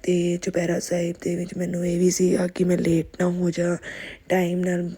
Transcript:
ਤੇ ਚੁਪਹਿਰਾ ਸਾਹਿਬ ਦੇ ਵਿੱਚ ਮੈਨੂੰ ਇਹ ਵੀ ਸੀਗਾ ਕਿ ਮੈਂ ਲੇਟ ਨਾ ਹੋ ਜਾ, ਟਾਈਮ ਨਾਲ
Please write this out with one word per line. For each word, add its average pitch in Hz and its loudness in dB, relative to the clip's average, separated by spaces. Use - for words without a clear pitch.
ਤੇ 175 2
ਚੁਪਹਿਰਾ 175 -2
ਸਾਹਿਬ 175 -2
ਦੇ 175 -2
ਵਿੱਚ 175 -6
ਮੈਨੂੰ 175 -2
ਇਹ 175 0
ਵੀ 180 6
ਸੀਗਾ 180 2
ਕਿ 180 -2
ਮੈਂ 175 4
ਲੇਟ 165 0
ਨਾ 180 2
ਹੋ 175 0
ਜਾ, 175 0
ਟਾਈਮ 180 2
ਨਾਲ 175 0